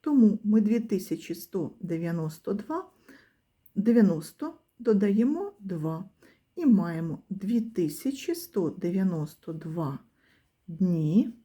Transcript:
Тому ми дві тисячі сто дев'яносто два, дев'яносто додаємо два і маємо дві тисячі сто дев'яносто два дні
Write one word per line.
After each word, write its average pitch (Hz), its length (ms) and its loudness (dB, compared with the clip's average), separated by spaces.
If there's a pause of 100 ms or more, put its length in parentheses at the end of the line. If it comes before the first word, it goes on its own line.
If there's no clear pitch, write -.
Тому 247 440 6
ми 214 160 4
дві 220 200 2
тисячі 180 540 -6
сто - 460 -8
дев'яносто 170 760 -6
два, 311 360 -8 (840)
дев'яносто 220 800 2 (240)
додаємо 233 800 2
два 170 520 -6 (460)
і 349 100 0
маємо 170 640 2
дві 196 300 -2
тисячі 226 720 -4
сто 175 360 -4
дев'яносто 175 800 -4
два 156 460 -6 (680)
дні 175 680 2 (100)